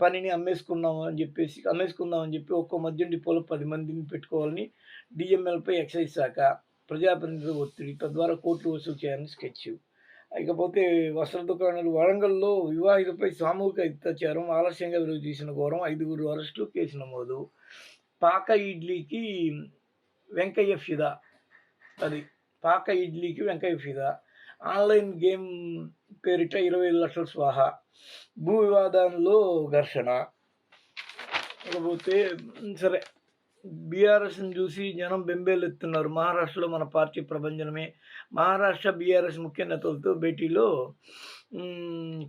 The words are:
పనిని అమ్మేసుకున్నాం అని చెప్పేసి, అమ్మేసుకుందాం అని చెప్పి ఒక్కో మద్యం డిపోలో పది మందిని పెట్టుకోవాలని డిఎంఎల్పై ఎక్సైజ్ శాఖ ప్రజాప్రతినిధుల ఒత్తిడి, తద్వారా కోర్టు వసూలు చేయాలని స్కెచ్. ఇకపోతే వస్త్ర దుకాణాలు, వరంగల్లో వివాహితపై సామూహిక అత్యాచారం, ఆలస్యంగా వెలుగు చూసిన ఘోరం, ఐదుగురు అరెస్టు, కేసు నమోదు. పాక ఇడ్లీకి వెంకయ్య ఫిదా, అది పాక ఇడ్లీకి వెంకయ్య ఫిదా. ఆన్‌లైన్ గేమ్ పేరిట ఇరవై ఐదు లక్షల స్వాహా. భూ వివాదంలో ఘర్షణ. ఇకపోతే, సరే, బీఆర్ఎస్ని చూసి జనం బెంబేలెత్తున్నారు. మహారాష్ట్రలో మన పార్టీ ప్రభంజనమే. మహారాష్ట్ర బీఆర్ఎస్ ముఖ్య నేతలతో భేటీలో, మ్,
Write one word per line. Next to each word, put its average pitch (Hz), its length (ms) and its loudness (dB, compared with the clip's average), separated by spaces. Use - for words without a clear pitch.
పనిని 185 280 2
అమ్మేసుకున్నాం 170 680 -2
అని 160 200 -4
చెప్పేసి, 151 480 -4
అమ్మేసుకుందాం 170 520 -2
అని 156 140 -4
చెప్పి 156 200 -6
ఒక్కో 170 240 -2
మద్యం 165 320 -4
డిపోలో 165 300 0
పది 151 240 -6
మందిని 156 420 -6
పెట్టుకోవాలని 156 640 -6
డిఎంఎల్పై 180 580 0
ఎక్సైజ్ 160 380 -2
శాఖ 139 440 2
ప్రజాప్రతినిధుల 160 680 0
ఒత్తిడి, 143 460 -8
తద్వారా 160 320 0
కోర్టు 165 340 -2
వసూలు 147 380 -6
చేయాలని 143 200 -6
స్కెచ్. - 500 -12
ఇకపోతే 170 720 2
వస్త్ర 156 300 -4
దుకాణాలు, 175 500 -2
వరంగల్లో 196 680 2
వివాహితపై 185 680 2
సామూహిక 175 640 -2
అత్యాచారం, 160 580 -4
ఆలస్యంగా 170 480 0
వెలుగు 160 200 -2
చూసిన 147 340 -8
ఘోరం, 147 320 -2
ఐదుగురు 156 400 -4
అరెస్టు, 156 500 -6
కేసు 143 240 -4
నమోదు. 131 500 -8
పాక 190 280 4
ఇడ్లీకి 185 1000 -2
వెంకయ్య 196 440 2
ఫిదా, 151 420 -4
అది 151 220 -4
పాక 175 240 4
ఇడ్లీకి 175 540 -2
వెంకయ్య 175 340 -2
ఫిదా. 139 420 -6
ఆన్‌లైన్ 202 640 2
గేమ్ 175 640 -2
పేరిట 170 280 2
ఇరవై 180 320 2
ఐదు 170 100 4
లక్షల 170 280 0
స్వాహా. 135 480 2
భూ 175 180 2
వివాదంలో 185 1160 6
ఘర్షణ. 127 520 2
ఇకపోతే, 175 600 0
సరే, 180 200 2
బీఆర్ఎస్ని 185 920 2
చూసి 185 340 -4
జనం 180 300 -4
బెంబేలెత్తున్నారు. 175 840 0
మహారాష్ట్రలో 170 600 0
మన 160 140 -2
పార్టీ 156 380 2
ప్రభంజనమే. 156 720 -6
మహారాష్ట్ర 190 580 4
బీఆర్ఎస్ 175 480 2
ముఖ్య 165 260 -6
నేతలతో 165 500 0
భేటీలో, 165 800 2
మ్, 170 720 -8